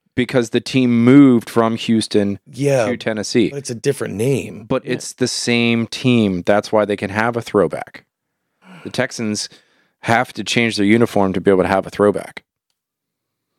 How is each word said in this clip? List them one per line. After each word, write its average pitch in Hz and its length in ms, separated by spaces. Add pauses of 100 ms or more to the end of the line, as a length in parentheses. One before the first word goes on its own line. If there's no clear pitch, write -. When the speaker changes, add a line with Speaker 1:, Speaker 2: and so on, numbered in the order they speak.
(180)
Speaker 1:
because 123 340
the 120 100
team 120 440
moved 127 460
from 113 260
Houston 104 640 (100)
Speaker 2:
Yeah, 135 360
Speaker 1:
to 117 100
Tennessee. 107 540
Speaker 2:
but 139 80
it's 139 120
a 123 40
different 113 400
name. 107 500
Speaker 1:
But 127 220
Speaker 3:
Yeah. 127 80
Speaker 1:
it's - 180
the 123 160
same 117 580
team. 107 580
That's 104 280
why 107 140
they 101 100
can 98 140
have 113 260
a 113 60
throwback. - 600 (800)
The 104 80
Texans 113 580 (520)
have 117 320
to 113 100
change 113 340
their 101 100
uniform 101 480
to 95 60
be 92 120
able 90 100
to 87 60
have 95 180
a - 40
throwback. 101 520 (1160)